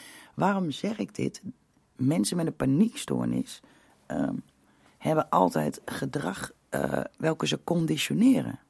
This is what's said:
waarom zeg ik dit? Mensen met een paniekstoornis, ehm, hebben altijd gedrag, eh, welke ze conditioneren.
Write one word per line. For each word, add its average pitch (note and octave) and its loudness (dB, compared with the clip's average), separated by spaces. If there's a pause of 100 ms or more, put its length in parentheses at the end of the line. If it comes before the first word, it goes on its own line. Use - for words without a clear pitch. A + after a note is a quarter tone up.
(340)
waarom F#3 0
zeg G#3 -4
ik G3 -6
dit? - -4 (540)
Mensen E3+ 0
met E3 0
een C#3 -4
paniekstoornis, C3 0 (440)
ehm, - -4 (680)
hebben D#3 2
altijd D#3 2
gedrag, - -6 (160)
eh, - 0 (120)
welke D#3+ 0
ze - -2
conditioneren. E3 2 (120)